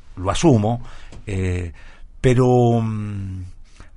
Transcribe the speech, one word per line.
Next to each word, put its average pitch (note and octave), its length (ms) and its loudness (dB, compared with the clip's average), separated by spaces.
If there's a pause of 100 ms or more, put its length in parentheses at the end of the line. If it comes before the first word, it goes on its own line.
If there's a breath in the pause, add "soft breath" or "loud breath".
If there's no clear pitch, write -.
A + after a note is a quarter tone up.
(160)
lo F#2+ 160 -2
asumo, A#2+ 500 4 (460 loud breath)
eh, F2+ 440 -4 (500 soft breath)
pero, B2 600 4
mm, G2+ 640 -6 (540 soft breath)